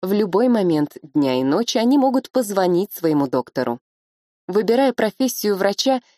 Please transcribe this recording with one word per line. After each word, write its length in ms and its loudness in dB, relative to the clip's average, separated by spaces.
в 100 -6
любой 360 2
момент 560 0
дня 360 0
и 40 0
ночи 340 0
они 220 2
могут 320 0
позвонить 600 0
своему 360 0
доктору. 520 -4
Выбирая 460 2
профессию 640 -2
врача, 460 0